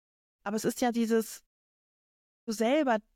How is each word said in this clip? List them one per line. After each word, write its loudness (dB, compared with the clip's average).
Aber -6
es -4
ist -2
ja 2
dieses, 0
du -6
selber 2